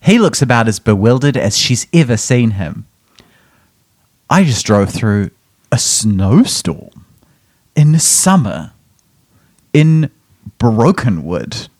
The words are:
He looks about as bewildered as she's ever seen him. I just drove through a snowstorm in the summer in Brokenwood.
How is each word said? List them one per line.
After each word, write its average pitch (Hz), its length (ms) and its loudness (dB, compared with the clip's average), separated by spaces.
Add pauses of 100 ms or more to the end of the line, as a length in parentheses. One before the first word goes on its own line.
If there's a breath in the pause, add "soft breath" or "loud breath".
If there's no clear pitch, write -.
He 208 180 4
looks 190 240 0
about 117 260 0
as 107 100 -2
bewildered 120 580 0
as - 200 -4
she's - 360 -2
ever 135 240 2
seen 120 360 0
him. 85 340 -8 (1400 soft breath)
I 190 160 2
just 131 220 -2
drove 101 240 2
through 104 400 -2 (420)
a 123 60 0
snowstorm - 1300 -2 (720)
in 151 180 4
the 160 60 2
summer 151 720 -2 (1000)
in 156 380 2 (480)
Brokenwood. 104 1080 -2 (120)